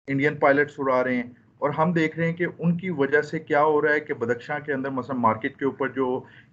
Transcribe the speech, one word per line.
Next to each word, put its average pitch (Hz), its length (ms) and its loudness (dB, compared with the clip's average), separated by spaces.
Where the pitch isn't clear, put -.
Indian 139 260 2
pilots 143 440 2
उड़ा 131 220 2
रहे 127 140 0
हैं। 120 220 -6
और 143 100 0
हम 160 220 0
देख 156 240 0
रहे 165 100 0
हैं 170 80 -2
कि 175 100 -2
उनकी 170 440 -2
वजह 147 320 2
से 151 180 -6
क्या 151 200 0
हो 151 200 4
रहा 147 140 2
है 151 60 2
कि 147 140 -6
बदख्शां 120 460 -4
के 147 140 -6
अंदर 135 160 -4
मसलन 131 280 -6
मार्केट 117 420 0
के 143 60 -2
ऊपर 131 240 0
जो 127 380 -2